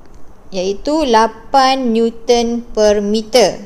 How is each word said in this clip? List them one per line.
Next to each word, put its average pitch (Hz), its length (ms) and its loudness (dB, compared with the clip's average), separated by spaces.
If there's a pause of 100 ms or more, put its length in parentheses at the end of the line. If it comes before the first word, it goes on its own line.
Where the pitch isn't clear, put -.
(560)
iaitu 196 480 -2
lapan 254 880 2
Newton 233 720 0
per 208 400 0
meter. 214 600 0